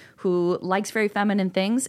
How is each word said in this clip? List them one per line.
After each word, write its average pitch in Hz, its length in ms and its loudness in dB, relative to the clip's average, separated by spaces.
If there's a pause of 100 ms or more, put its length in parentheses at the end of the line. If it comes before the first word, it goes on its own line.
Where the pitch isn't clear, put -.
(160)
who 175 440 0
likes 190 300 -2
very 214 180 0
feminine 202 440 0
things, 208 380 0